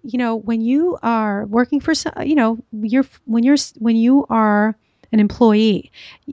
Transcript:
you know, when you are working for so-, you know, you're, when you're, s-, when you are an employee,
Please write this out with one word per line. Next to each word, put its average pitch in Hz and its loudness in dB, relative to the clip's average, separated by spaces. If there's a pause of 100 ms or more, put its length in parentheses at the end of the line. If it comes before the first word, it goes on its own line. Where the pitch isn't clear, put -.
you 247 -8
know, 240 -2
when 226 -4
you 285 0
are 220 -2
working 247 -2
for 320 -2
so-, - -4 (120)
you 302 0
know, 226 0
you're, 226 -2 (180)
when 233 -2
you're, 269 4
s-, - -4
when 226 0
you 254 2
are 214 0 (360)
an 220 2
employee, 214 2 (420)